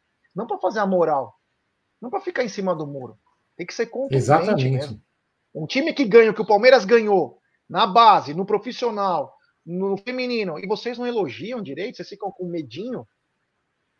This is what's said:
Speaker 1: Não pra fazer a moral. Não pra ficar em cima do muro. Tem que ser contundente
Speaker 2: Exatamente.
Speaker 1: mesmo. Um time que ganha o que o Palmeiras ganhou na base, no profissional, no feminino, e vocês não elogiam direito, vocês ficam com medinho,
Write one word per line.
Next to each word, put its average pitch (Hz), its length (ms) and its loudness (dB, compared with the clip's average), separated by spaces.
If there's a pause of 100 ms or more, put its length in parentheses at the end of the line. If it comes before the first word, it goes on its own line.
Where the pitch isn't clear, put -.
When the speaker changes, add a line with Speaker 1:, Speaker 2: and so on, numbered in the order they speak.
(320)
Speaker 1:
Não 214 140 -8
pra 381 120 -6
fazer 226 200 -2
a 202 80 0
moral. 156 480 0 (680)
Não 240 100 -12
pra - 100 -6
ficar 294 240 -6
em 226 40 -6
cima 190 280 -4
do 151 100 -8
muro. 135 320 -14 (380)
Tem 175 100 -12
que - 80 -14
ser 233 120 -4
contundente 240 320 -2
Speaker 2:
Exatamente. 147 520 2
Speaker 1:
mesmo. 131 320 -6 (500)
Um 156 140 -10
time 285 260 -2
que 285 120 0
ganha 220 260 8
o 185 40 -2
que 220 80 -4
o 196 40 -6
Palmeiras 226 380 6
ganhou 202 560 2 (280)
na 196 200 0
base, 180 460 6
no 190 120 -4
profissional, 202 920 -2 (300)
no 185 300 -4
feminino, 233 640 -4
e 190 60 -12
vocês 214 300 -6
não 240 100 -8
elogiam 208 540 -4
direito, 165 360 -10
vocês 175 120 -14
ficam 196 220 -12
com 185 160 -12
medinho, 170 580 -10 (960)